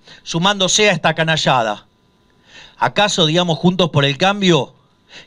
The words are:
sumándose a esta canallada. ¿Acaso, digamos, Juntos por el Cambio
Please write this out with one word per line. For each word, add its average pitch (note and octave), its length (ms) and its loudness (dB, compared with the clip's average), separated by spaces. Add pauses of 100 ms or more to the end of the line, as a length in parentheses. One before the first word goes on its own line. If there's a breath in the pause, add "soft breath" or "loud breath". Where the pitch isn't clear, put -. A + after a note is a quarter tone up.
(220 loud breath)
sumándose G3 680 0
a F#3+ 40 4
esta E3 220 0
canallada. D3+ 720 -2 (920 loud breath)
¿Acaso, G3+ 480 0
digamos, E3 320 0
Juntos F3+ 320 0
por C#3+ 140 0
el C#3 120 -2
Cambio F#3 580 0 (520 loud breath)